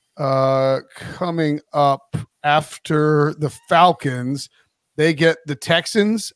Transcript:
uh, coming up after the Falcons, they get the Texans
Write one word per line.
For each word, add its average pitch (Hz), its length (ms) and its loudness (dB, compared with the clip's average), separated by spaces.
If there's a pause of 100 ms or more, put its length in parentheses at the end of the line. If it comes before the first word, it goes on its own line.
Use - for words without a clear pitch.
(160)
uh, 135 640 0 (180)
coming 160 600 -4 (140)
up 143 440 0 (280)
after 151 920 0
the 151 120 -4 (180)
Falcons, 139 840 0 (440)
they 160 200 2
get 160 320 2
the 143 100 -6
Texans 208 800 0